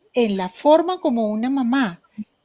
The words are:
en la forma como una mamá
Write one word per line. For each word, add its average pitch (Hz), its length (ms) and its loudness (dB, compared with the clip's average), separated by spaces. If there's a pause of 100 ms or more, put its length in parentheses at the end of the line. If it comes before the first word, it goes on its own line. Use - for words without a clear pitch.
(140)
en 220 240 0
la 185 120 -4
forma 330 500 2
como 233 280 -2
una 220 220 -4
mamá 254 520 -2 (440)